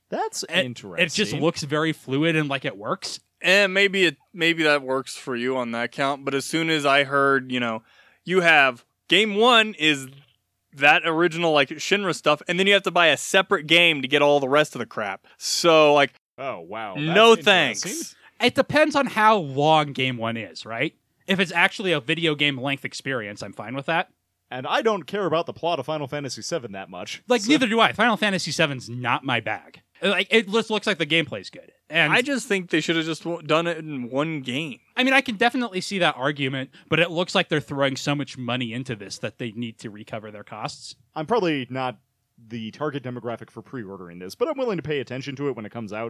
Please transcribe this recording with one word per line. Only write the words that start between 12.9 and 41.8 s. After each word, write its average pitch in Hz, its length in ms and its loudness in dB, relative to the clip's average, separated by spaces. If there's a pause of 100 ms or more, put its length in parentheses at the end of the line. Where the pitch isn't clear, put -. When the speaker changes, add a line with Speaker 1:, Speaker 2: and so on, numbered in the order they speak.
Speaker 3:
buy 170 160 4
a 139 100 4
separate 185 480 0
game 165 380 6
to 127 40 -4
get 143 140 2
all 147 180 6
the 135 100 -2
rest 147 260 2
of 131 40 -6
the 117 60 -6
crap. 101 400 -8 (120)
So, 156 560 4
like, 143 200 4 (240)
Speaker 1:
Oh, 123 220 -8
wow. 101 360 -10
Speaker 3:
no 190 400 6
Speaker 1:
That's 160 120 -2
interesting. 170 440 2
Speaker 3:
thanks. 320 240 -10 (260)
Speaker 2:
It 240 140 2
depends 294 400 2
on 277 120 2
how 220 300 4
long 147 560 2
game 131 240 -2
one 113 200 -4
is, - 280 -12
right? 113 280 -6 (320)
If 190 140 0
it's 185 140 -2
actually 180 400 2
a 151 60 0
video 156 360 -2
game 143 240 0
length 139 260 -4
experience, 110 560 -8
I'm 101 120 -12
fine 110 220 -12
with 135 100 -8
that. 170 240 -2 (420)
Speaker 1:
And 127 160 -8
I 240 160 0
don't 208 200 0
care 196 220 -4
about 160 220 0
the 123 60 -10
plot 165 260 -4
of 127 80 -8
Final 151 200 -4
Fantasy 139 360 -8
seven 120 300 -6
that 95 160 -12
much, 92 380 -12
Speaker 2:
Like, 240 140 2
Speaker 1:
so 202 80 -2
Speaker 2:
neither 269 180 4
do 226 120 0
I. 190 140 4
Final 214 240 2
Fantasy 190 340 -2
seven's 135 380 -2
not 123 340 -2
my 127 160 -2
bag. 107 420 -8 (200)
Like, 190 280 0
it 226 200 2
just 214 200 0
looks 214 160 -2
like 175 140 0
the 165 80 -2
gameplay's 143 420 -2
good. - 220 -20 (180)
And 160 240 2
Speaker 3:
I 233 80 4
just 262 260 -4
think 190 220 -2
they 160 120 2
should 165 160 0
have 160 80 0
just 160 180 -6
w-, 170 180 -6
done 156 260 0
it 165 100 -2
in 147 320 -8
one 147 320 -2
game. 127 380 -8 (180)
Speaker 2:
I 247 60 2
mean, 269 100 2
I 262 80 4
can 240 160 -6
definitely 233 440 0
see - 180 -6
that 160 180 2
argument, 135 520 -4 (200)
but 156 100 2
it 170 100 2
looks 175 240 -4
like 185 160 0
they're 151 120 0
throwing 139 340 -2
so 143 180 -2
much 143 240 -6
money 120 360 -4
into 123 220 -8
this 98 240 -14
that 110 200 -8
they 123 140 -8
need 113 260 -10
to 120 100 -12
recover 107 400 -14
their 104 140 -16
costs. - 520 -12 (200)
Speaker 1:
I'm 156 100 -6
probably 160 440 0
not 127 280 -4 (500)